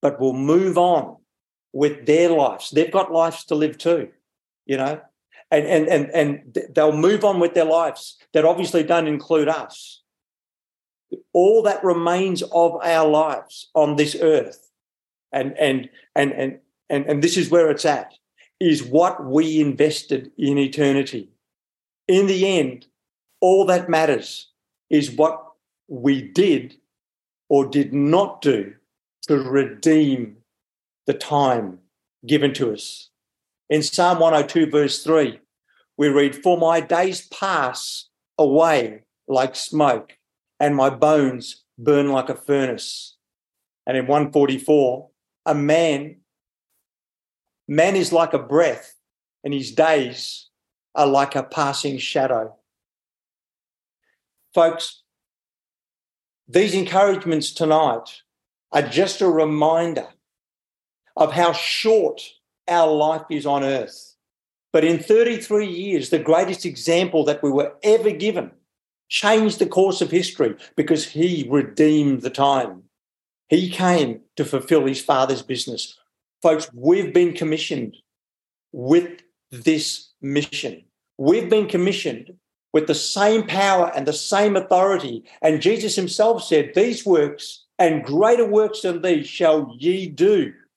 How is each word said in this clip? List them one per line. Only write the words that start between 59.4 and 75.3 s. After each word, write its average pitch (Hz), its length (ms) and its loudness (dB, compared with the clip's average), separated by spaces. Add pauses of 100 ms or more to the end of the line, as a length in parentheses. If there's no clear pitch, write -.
of 156 160 2
how 170 200 2
short - 720 -2 (460)
our 170 220 2
life 156 380 0
is 147 160 -6
on 143 180 -2
earth. 135 540 -6 (560)
But 160 120 4
in 165 140 2
thirty-three 214 680 2
years, 175 420 -4
the 170 100 0
greatest 170 460 0
example 165 600 0
that - 180 -2
we 143 80 0
were 139 320 -2
ever 214 280 2
given 175 420 -6 (560)
changed 220 500 0
the 202 80 0
course 190 340 0
of 151 100 -2
history 160 460 -2 (200)
because 151 280 0
he 160 460 -2
redeemed 143 720 2
the 123 80 -6
time. 123 540 -2 (640)
He 180 200 2
came 175 520 0 (160)
to 147 100 -4
fulfill 139 400 0
his 135 160 -4
Father's 131 400 0